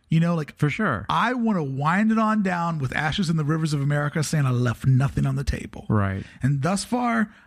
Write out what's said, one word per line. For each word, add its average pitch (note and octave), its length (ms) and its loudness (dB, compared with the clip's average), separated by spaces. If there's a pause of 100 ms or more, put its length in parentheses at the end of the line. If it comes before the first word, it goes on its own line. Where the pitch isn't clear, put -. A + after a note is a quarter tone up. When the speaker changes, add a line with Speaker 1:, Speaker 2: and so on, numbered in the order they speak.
Speaker 1:
You D#3+ 100 4
know, E3+ 160 2
like, D#3 240 -6
Speaker 2:
For D3 100 2
sure. C#3 400 -2
Speaker 1:
I F#3 240 2
wanna A3 300 0
wind D#3 480 2
it A3 80 2
on G#3+ 240 2
down E3+ 380 0
with C3 140 -4
ashes D#3 360 0
in E3 60 2
the D#3 80 0
rivers D#3 280 0
of D3 80 0
America D3 440 0
saying D3 200 0
I C3 60 2
left B2 340 0
nothing C3+ 420 2
on C3+ 100 0
the C#3 80 -4
table. - 440 -6
Speaker 2:
Right. G2 360 0 (180)
Speaker 1:
And C3+ 200 0
thus F#3+ 200 0
far, A#3 480 0 (160)